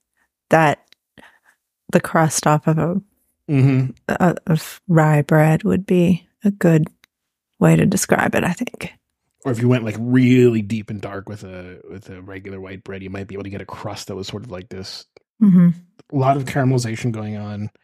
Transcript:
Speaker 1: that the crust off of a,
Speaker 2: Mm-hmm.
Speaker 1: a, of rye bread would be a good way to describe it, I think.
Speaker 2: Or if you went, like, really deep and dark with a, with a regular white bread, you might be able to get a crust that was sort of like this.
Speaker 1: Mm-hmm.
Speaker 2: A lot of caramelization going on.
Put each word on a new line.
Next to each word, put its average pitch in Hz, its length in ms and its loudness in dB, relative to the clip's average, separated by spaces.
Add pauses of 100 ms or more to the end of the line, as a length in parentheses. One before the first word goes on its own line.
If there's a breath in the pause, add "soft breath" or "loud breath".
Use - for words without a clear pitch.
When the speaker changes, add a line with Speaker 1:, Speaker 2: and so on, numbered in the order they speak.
(500)
Speaker 1:
that 156 360 4 (1040 soft breath)
the 175 100 2
crust - 460 0
off 151 200 2
of 160 100 0
a, 175 240 -2 (480)
Speaker 2:
Mm-hmm. 131 420 2 (160)
Speaker 1:
a, - 280 0 (120)
of - 400 -4
rye 156 340 4
bread 156 440 4
would 185 200 0
be 180 400 2 (200)
a 202 60 4
good 165 360 2 (720)
way 165 160 6
to 160 100 4
describe - 500 0
it, - 100 -6
I 175 80 -2
think. - 400 -10 (500)
Speaker 2:
Or 135 80 -4
if 113 80 -4
you 123 80 0
went, 123 160 2
like, 107 160 -8
really 123 640 4
deep 104 280 -8
and 104 120 -10
dark 98 260 -12
with 104 160 -14
a, 90 380 -16 (100)
with 98 180 -18
a 92 120 -18
regular 95 400 -14
white 95 240 -16
bread, 95 180 -12
you 95 60 -12
might 98 180 -10
be 98 80 -14
able 98 80 -10
to 98 60 -12
get 98 120 -10
a 95 40 -16
crust - 420 -14
that 101 80 -10
was 95 120 -10
sort 107 180 -12
of 120 60 -18
like 92 180 -14
this. - 360 -14 (360)
Speaker 1:
Mm-hmm. 180 280 6 (440)
Speaker 2:
A 147 40 -2
lot 135 200 2
of 135 80 -6
caramelization 123 680 -2
going 107 240 -8
on. 104 340 -8 (140)